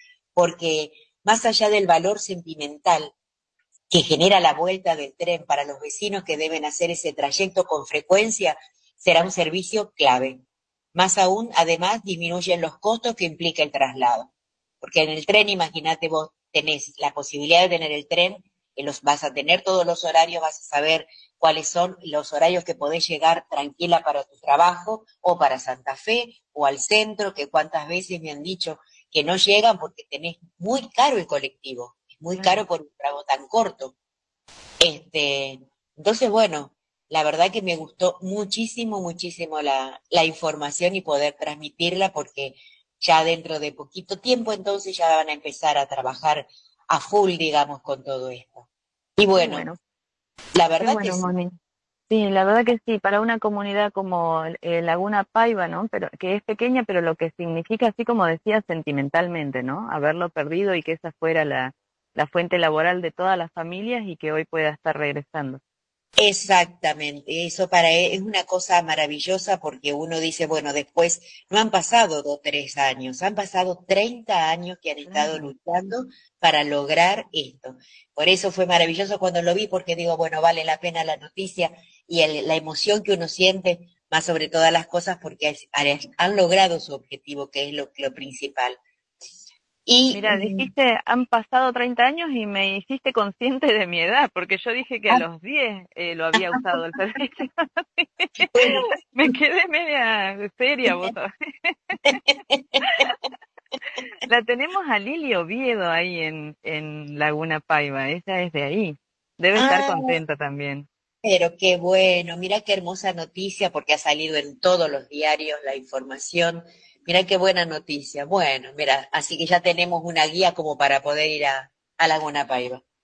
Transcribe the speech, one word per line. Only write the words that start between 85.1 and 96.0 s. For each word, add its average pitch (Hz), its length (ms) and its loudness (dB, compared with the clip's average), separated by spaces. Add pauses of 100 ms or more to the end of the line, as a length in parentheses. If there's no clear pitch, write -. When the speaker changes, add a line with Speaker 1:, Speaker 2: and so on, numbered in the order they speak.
Speaker 1:
porque 151 280 -6
es, - 220 -12
han, 143 160 0 (300)
han 185 180 2
logrado 180 440 4
su 147 160 -14
objetivo, 139 560 -12
que 143 180 -6
es 147 60 -12
lo, 143 220 -8
lo 135 160 -6
principal. 135 640 -6 (1160)
Y, 254 220 6
Speaker 2:
Mira, 208 220 0
Speaker 1:
mm, 196 60 0
Speaker 2:
dijiste, 226 640 0
"Han 247 200 0
pasado 254 480 0
treinta 240 320 2
años", 320 260 0
y 233 140 -4
me 196 320 -2
hiciste 262 340 -6
consciente 247 640 0
de 208 140 2
mi 175 140 -4
edad, 240 320 4
porque 185 300 -4
yo 240 80 -6
dije 247 300 -6
que 208 80 0
a 180 60 6
Speaker 1:
Ah. - 40 6
Speaker 2:
los 165 220 -6
diez, 214 540 -4
eh, 170 180 -6